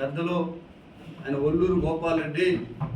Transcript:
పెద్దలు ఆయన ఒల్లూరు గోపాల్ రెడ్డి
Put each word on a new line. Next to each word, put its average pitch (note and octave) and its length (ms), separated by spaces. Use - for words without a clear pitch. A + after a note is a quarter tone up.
పెద్దలు E3+ 540
ఆయన C#3 100
ఒల్లూరు E3 380
గోపాల్ D#3+ 500
రెడ్డి E3+ 360